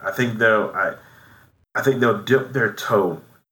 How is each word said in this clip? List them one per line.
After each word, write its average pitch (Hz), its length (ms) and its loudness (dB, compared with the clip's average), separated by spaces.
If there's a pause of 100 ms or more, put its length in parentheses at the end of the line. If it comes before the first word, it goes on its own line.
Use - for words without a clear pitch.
I - 80 -4
think 117 280 -2
they'll, 110 360 2
I, 95 200 -2 (800)
I - 80 -4
think 123 200 0
they'll 110 200 2
dip 131 300 0
their 113 220 -2
toe 90 480 -2 (300)